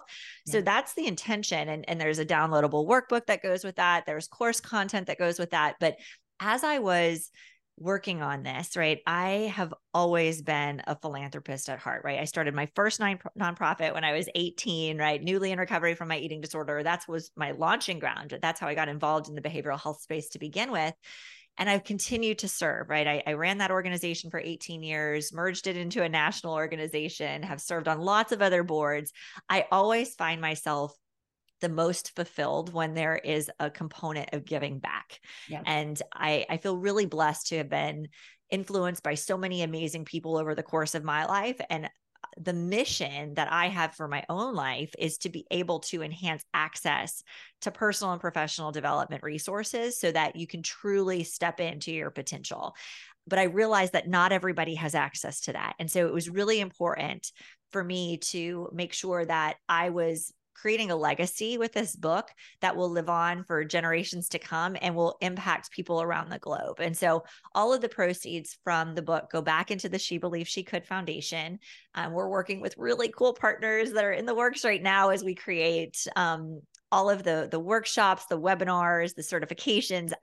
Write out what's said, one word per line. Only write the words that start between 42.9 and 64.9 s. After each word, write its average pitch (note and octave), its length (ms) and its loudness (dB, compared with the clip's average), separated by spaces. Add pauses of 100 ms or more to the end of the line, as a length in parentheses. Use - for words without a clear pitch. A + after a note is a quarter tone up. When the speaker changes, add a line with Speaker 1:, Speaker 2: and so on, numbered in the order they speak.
Speaker 1:
that D3+ 160 0
I F3 160 4
have E3+ 260 0
for D#3 140 -6
my C#3+ 200 -4
own A3 280 -2
life C3+ 420 -2
is D#3+ 220 -2
to F#3 100 -4
be E3+ 220 -8
able E3+ 300 0
to E3+ 200 -6
enhance D#3+ 500 -4
access - 680 -2 (400)
to - 80 -4
personal G3+ 440 0
and F3 80 -4
professional D#3 500 -2
development C#3+ 500 -2
resources G#3 800 -4
so E3+ 120 2
that D#3 240 2
you E3 120 -8
can E3 160 -8
truly F#3+ 600 0
step E3+ 360 -2
into E3 320 -4
your D#3 180 -6
potential. - 640 -8 (540)
But F#3 100 0
I F#3+ 60 6
realized G3 500 4
that F3 160 2
not F3+ 220 6
everybody F3 440 2
has D#3 200 -2
access C#3+ 460 -2
to - 120 -4
that. - 240 -4
And D#3+ 140 -4
so F3 160 4
it D#3+ 60 0
was E3 140 -2
really G3+ 320 2
important F3 720 -2 (400)
for F#3 120 -2
me F3 340 -2
to E3+ 560 -4
make E3+ 200 -4
sure F3+ 300 -2
that D#3+ 340 0 (120)
I F3 220 4
was E3 420 0 (200)
creating G#3+ 380 0
a E3+ 40 2
legacy E3 640 0
with A3+ 160 -2
this A3 220 -2
book E3 320 0 (320)
that F3+ 160 2
will F3+ 140 2
live E3+ 200 0
on F3 340 2
for D#3 220 0
generations E3+ 640 0
to E3+ 80 -2
come E3+ 420 -2
and F3 160 0